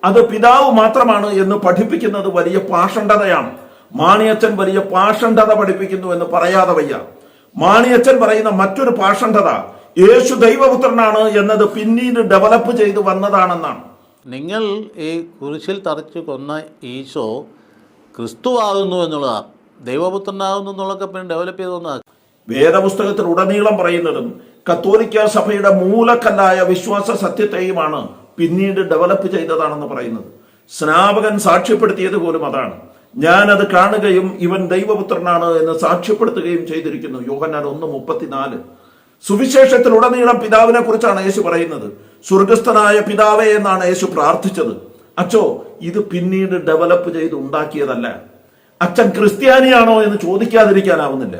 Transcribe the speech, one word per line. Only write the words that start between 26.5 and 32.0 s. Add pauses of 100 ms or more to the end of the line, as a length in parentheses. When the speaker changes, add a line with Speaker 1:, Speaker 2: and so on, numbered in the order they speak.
Speaker 1:
വിശ്വാസ (140)
സത്യത്തെയുമാണ് (380)
പിന്നീട് (100)
ഡെവലപ്പ്
ചെയ്തതാണെന്ന്
പറയുന്നത്. (460)
സ്നാപകൻ (120)
സാക്ഷ്യപ്പെടുത്തിയത്